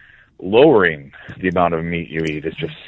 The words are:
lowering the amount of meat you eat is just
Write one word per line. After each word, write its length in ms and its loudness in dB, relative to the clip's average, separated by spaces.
lowering 720 2
the 120 -4
amount 260 0
of 100 -4
meat 240 -6
you 140 -6
eat 240 -8
is 80 -8
just 200 -10